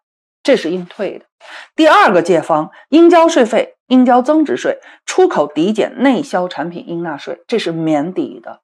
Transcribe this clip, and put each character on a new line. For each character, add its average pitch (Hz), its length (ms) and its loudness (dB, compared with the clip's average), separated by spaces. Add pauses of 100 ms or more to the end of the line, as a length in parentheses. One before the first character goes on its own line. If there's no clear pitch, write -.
(420)
这 269 140 2
是 160 140 -4
应 180 160 -6
退 - 320 -10
的。 - 80 -20 (480)
第 311 140 2
二 349 240 4
个 220 100 2
借 165 180 0
方， 156 300 -4 (180)
应 339 220 6
交 330 180 6
税 311 160 2
费、 - 320 -2 (100)
应 254 180 4
交 247 180 4
增 302 220 0
值 120 120 -2
税、 - 240 -4 (240)
出 - 240 0
口 147 240 -2
抵 175 200 0
减 208 260 -4
内 233 240 0
销 180 260 -4
产 165 220 -10
品 170 180 -14
应 170 140 -8
纳 160 140 -8
税， - 300 -14
这 226 120 -4
是 170 140 -4
免 160 420 -4
抵 135 260 -8
的， - 240 -20